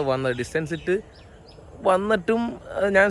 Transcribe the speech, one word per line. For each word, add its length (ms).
വന്നത്. 320
ഡിസ്റ്റൻസ് 360
ഇട്ട് 160
വന്നിട്ടും, 520
ഏഹ്, 180
ഞാൻ 160